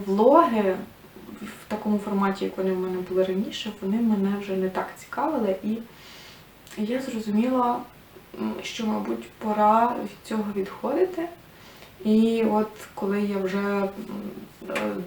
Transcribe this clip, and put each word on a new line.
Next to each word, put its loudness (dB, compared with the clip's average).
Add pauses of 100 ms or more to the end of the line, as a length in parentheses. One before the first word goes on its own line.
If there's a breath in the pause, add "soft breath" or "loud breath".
влоги 6 (680)
в -16
такому 0
форматі, 0
як -4
вони 2
в 0
мене -2 (100)
були 2
раніше, -4
вони 0
мене 2
вже -4
не 0
так -4 (100)
цікавили, -2
і -2 (1000 loud breath)
я -2
зрозуміла, 0 (600)
м, -4
що, -6
мабуть, -4
пора 4
від -12
цього -2 (120)
відходити. 0 (760 loud breath)
І 6
от 2 (260)
коли 0
я 0
вже, 0
м, 0 (800)
е, -6 (320)